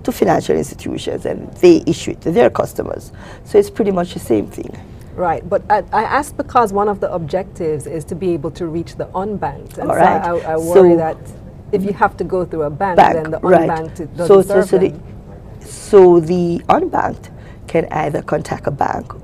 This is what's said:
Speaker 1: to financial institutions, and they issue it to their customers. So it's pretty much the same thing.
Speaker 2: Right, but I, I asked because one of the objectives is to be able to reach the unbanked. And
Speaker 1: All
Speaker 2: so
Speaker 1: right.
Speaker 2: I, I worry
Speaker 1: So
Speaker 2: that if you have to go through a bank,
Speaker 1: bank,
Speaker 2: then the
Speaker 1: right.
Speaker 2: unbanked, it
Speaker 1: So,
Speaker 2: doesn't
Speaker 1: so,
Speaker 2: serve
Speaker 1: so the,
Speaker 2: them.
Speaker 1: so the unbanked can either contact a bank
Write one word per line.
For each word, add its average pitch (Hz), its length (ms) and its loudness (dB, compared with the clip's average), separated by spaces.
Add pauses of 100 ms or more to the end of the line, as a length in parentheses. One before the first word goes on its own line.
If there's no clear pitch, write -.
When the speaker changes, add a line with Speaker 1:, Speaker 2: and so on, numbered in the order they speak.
Speaker 1:
to 254 80 -4
financial 165 440 0
institutions, - 680 -6
and - 300 -6
they 175 320 8
issue - 240 -4
it - 100 -10
to 160 100 -2
their 226 180 4
customers. - 640 -6 (320)
So - 140 0
it's 202 120 2
pretty 202 220 -2
much 175 220 -4
the 170 60 -10
same - 280 -2
thing. - 280 -14 (400)
Speaker 2:
Right, 170 320 -4
but 185 220 -2
I, 208 140 2 (100)
I 214 100 2
asked - 340 -4
because 226 360 0
one 208 160 0
of 202 100 -4
the - 140 -4
objectives 165 720 -6
is 160 200 -8
to 190 100 -8
be 185 180 -2
able 156 180 -6
to 180 140 -8
reach 165 300 -8
the - 120 -8
unbanked. 185 680 -6
And - 140 -4
Speaker 1:
All - 60 0
Speaker 2:
so 160 40 4
Speaker 1:
right. 180 240 4
Speaker 2:
I, 165 280 -4
I 160 40 0
worry 165 160 -2 (180)
Speaker 1:
So 170 60 6
Speaker 2:
that 160 200 -2 (540)
if 196 120 0
you 196 100 -2
have 202 240 0
to 190 60 -4
go 180 220 -2
through 160 180 -6
a 147 60 -2
bank, 175 280 0
Speaker 1:
bank, - 180 6
Speaker 2:
then 160 160 -2
the 156 80 -4
Speaker 1:
right. 170 300 4
Speaker 2:
unbanked, 160 300 -6
it 151 180 -8
Speaker 1:
So, 175 240 6
Speaker 2:
doesn't 185 60 2
Speaker 1:
so, 202 60 -2
Speaker 2:
serve 190 160 2
Speaker 1:
so 185 100 4
the, 190 100 2
Speaker 2:
them. - 140 -12 (580)
Speaker 1:
so 180 580 6
the 170 400 0 (100)
unbanked - 600 0 (380)
can 165 240 0
either 156 300 -2
contact - 460 -4
a - 40 -2
bank - 420 -4 (100)